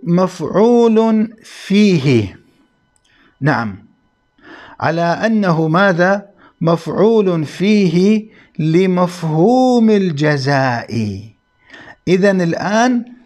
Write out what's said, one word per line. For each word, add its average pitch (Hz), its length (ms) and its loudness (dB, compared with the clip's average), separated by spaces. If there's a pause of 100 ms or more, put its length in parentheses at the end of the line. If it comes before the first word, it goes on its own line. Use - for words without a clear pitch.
مفعول 220 1300 2 (140)
فيه، 143 960 0 (1000)
نعم، 113 460 -4 (920)
على 165 220 -2
أنه 170 680 0
ماذا؟ 190 580 0 (340)
مفعول 170 840 0
فيه 202 840 0 (320)
لمفهوم 180 1300 0
الجزاء. 135 1300 -2 (880)
إذن 190 320 2
الآن 226 640 -2 (220)